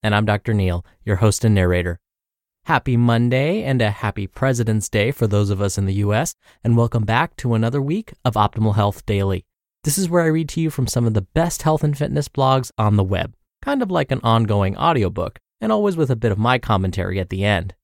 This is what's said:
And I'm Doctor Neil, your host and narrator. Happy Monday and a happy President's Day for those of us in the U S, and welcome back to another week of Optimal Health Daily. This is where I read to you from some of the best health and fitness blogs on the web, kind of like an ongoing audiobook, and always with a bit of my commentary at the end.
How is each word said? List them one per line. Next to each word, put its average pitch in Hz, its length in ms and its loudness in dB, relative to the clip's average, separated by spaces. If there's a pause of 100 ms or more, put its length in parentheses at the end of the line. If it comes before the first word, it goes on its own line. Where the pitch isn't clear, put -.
And 104 140 0
I'm 104 100 2
Doctor 107 260 -2
Neil, 92 320 0 (220)
your 101 120 0
host 110 280 2
and 107 80 4
narrator. 90 460 2 (640)
Happy 131 340 0
Monday 120 640 2
and 135 220 -2
a 104 80 0
happy 101 340 -6
President's 110 640 -2
Day 107 220 0
for 117 160 0
those 104 240 2
of 98 100 -2
us 101 160 -2
in 98 80 0
the 95 80 -2
U 101 180 0
S, 123 220 -2 (300)
and 120 120 2
welcome 117 280 2
back 117 320 0
to 120 180 -2
another 117 260 0
week 156 340 -4 (120)
of 120 80 0
Optimal 107 400 2
Health 101 320 -2
Daily. 98 400 -2 (380)
This 151 160 -2
is 185 100 -2
where 175 140 2
I 160 60 2
read 160 200 -2
to - 100 -6
you 160 120 0
from 131 160 -2
some 120 180 0
of 110 80 0
the 107 80 2
best 165 400 -2
health 156 220 2
and 147 120 0
fitness 143 320 -4
blogs 131 520 0
on 107 160 4
the 101 80 4
web, 92 320 -4 (260)
kind 277 220 -2
of 190 80 -4
like 165 200 0
an 131 120 -4
ongoing 104 520 2
audiobook, 117 640 -2 (240)
and 220 100 0
always 208 240 0
with 160 140 0
a 131 60 2
bit 113 160 0
of 95 80 -2
my 120 180 2
commentary 95 640 -2
at 90 100 -4
the 98 160 -2
end. 98 380 -2